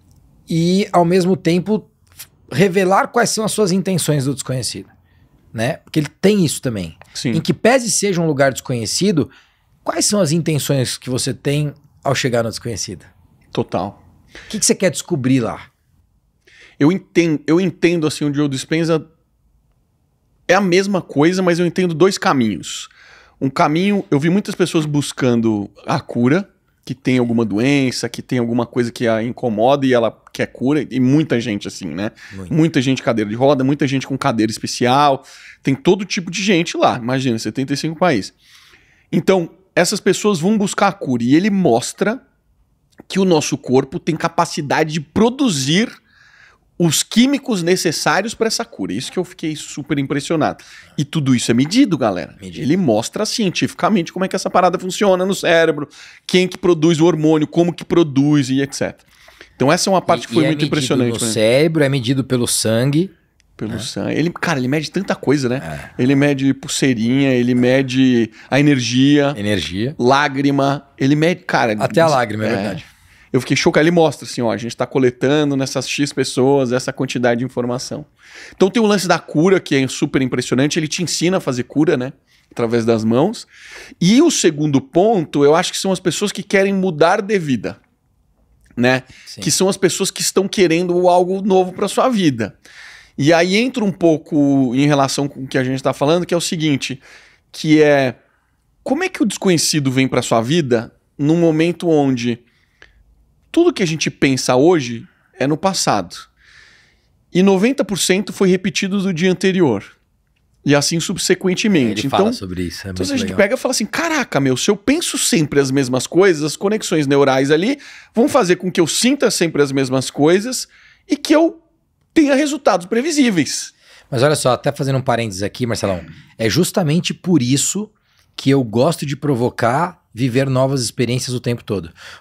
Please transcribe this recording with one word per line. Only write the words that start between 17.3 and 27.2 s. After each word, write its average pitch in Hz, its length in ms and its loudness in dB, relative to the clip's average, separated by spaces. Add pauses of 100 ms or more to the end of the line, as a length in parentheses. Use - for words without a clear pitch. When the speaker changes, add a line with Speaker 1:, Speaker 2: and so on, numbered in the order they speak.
Speaker 2:
eu 165 140 4
entendo, 170 460 0
assim, 147 180 -4
o 147 100 -2
Joe 147 140 0
Dispenza 160 580 -2 (1400)
é 175 60 4
a 196 60 4
mesma 196 400 2
coisa, 175 420 2
mas 175 160 2
eu 175 80 2
entendo 170 280 0
dois 185 240 2
caminhos. 120 720 -2 (520)
Um 135 100 -2
caminho, 175 600 0
eu 147 80 2
vi 160 120 0
muitas 202 240 -2
pessoas 165 320 0
buscando 120 840 0 (160)
a 120 140 -2
cura, 131 480 0 (360)
que 139 100 -10
tem 127 240 0
alguma 117 260 0